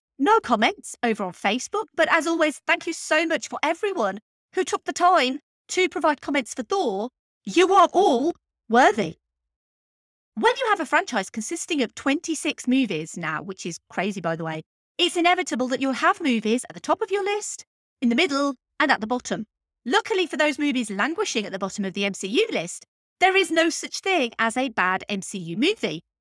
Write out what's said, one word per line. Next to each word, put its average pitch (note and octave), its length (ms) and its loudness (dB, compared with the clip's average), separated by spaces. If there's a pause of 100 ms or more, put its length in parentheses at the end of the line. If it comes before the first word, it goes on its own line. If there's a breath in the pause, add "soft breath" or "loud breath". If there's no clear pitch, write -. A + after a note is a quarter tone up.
(180)
No G#4 220 4
comments B3 640 0
over A3+ 200 -2
on F3+ 120 -8
Facebook, B3+ 600 -4
but E4 140 2
as D#4+ 180 2
always, E4 400 0
thank F4 200 -2
you E4+ 80 -4
so E4 320 0
much D#4 200 -2
for A#3 160 -10
everyone D4+ 580 -2 (340)
who F#4 100 0
took - 200 -4
the E4+ 80 -6
time D4+ 480 4 (280)
to F#4 200 2
provide D4+ 340 0
comments C#4 320 -4
for B3+ 80 -6
Thor. A#3+ 480 -2 (340)
You E4+ 300 4
are F4 180 8
all D#4+ 400 4 (380)
worthy. A3+ 480 4 (1160)
When A4+ 220 2
you C5+ 140 -2
have F4+ 100 2
a C#4 60 -6
franchise C4+ 420 0
consisting D4+ 540 -4
of G#3 120 -4
twenty-six - 720 -4
movies G3 520 0
now, D#3 240 -4
which F#3+ 240 -10
is E3+ 140 -10 (100)
crazy, F#3+ 320 -4
by E3 120 -2
the E3 100 -6
way, D#3+ 180 -6 (340)
it's F4 200 0
inevitable E4+ 500 2
that B3 140 -2
you'll C4+ 140 0
have E4 260 0
movies A#3 480 0
at - 60 -16
the F#3 60 -18
top D#4+ 220 -2
of G#4+ 80 -6
your G4 140 0
list, G4+ 400 -4 (360)
in A#3 100 2
the A#3+ 40 2
middle, C#4 400 0 (240)
and D4 140 4
at - 80 0
the G#3+ 80 -6
bottom. G#3+ 360 -4 (400)
Luckily F#4+ 400 0
for C#4+ 120 -8
those D4+ 200 2
movies C4+ 320 -2
languishing A3 560 -2
at F#3 60 -10
the F#3+ 80 -6
bottom G3 260 -4
of F#3 100 -6
the G3+ 100 -2
M G3 100 -2
C - 140 -8
U E4 240 2
list, F3 340 -6 (320)
there F#4 160 4
is F#4+ 160 4
no E4 200 2
such - 280 -8
thing D#4+ 400 0
as A3+ 180 0
a C4 120 0
bad F#3+ 400 0
M G3+ 120 -4
C - 180 -8
U E3+ 180 -8
movie. A3+ 480 -2 (160)